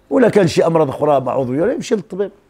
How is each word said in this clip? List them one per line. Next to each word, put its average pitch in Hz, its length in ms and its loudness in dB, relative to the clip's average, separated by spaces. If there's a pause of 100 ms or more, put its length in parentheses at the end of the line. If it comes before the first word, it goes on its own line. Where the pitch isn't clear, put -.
(100)
ولا 262 180 4
كان 196 180 2
شي 170 200 2
أمراض 165 220 2
أخرى 139 320 0
ما 123 120 -4
عضوية، 131 300 -2
ولا 233 100 0
يمشي 240 220 -6
للطبيب. 190 360 -6 (200)